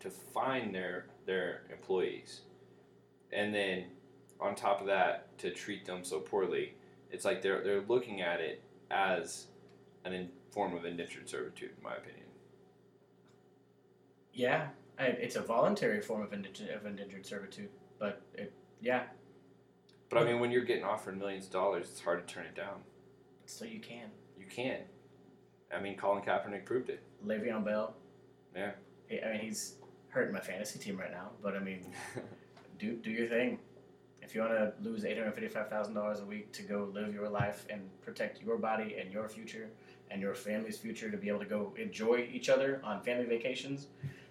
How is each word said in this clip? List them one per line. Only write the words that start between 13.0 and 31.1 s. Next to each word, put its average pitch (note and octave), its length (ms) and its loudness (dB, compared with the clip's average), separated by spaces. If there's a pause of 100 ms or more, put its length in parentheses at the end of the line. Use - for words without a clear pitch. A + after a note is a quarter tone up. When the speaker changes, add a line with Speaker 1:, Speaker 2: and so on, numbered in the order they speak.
Speaker 2:
Yeah, C#3+ 340 4 (320)
I, C3 60 4
it's A#2 320 2
a G#2+ 40 0
voluntary A#2 600 6
form G#2+ 220 0
of G2 100 -6
indentured, G2+ 380 -6
of G#2 140 -6
indentured G2 400 -8
servitude, G2+ 440 -8 (300)
but G#2 220 -2 (120)
it, - 180 -8 (300)
yeah. B2 220 4 (1080)
Speaker 1:
But, A2+ 80 6
I A#2 60 10
Speaker 2:
But A#2 80 6
Speaker 1:
mean, A#2+ 100 6
when A#2+ 100 4
you're B2 140 6
getting G2 180 4
offered G2+ 340 0
millions G2 280 -2
of - 60 -14
dollars, F#2 380 4
it's - 120 -12
hard F2 260 2
to - 60 -10
turn E2+ 120 -8
it D#2+ 100 -12
down. F#2 260 -6 (640)
Speaker 2:
So - 180 -10
you A3+ 160 -8
can. A#2 300 -12 (280)
Speaker 1:
You F#2+ 120 -16
can. B2+ 300 0 (920)
I F2+ 60 0
mean, G2 160 -4
Colin G2+ 280 2
Kaepernick G#2 420 0
proved B2+ 240 0
it. - 120 -4 (240)
Speaker 2:
Le'Veon G#2+ 380 0
Bell. G#2+ 320 0 (600)
Speaker 1:
Yeah. F#2+ 160 -2 (360)
Speaker 2:
He, A2 140 -4
I A2 100 0
mean, G#2+ 80 0
he's A2 360 -6 (340)
hurting A#2 240 2
my F#2 80 -2
fantasy F#2+ 380 -6
team G2 180 -4
right F2 140 -4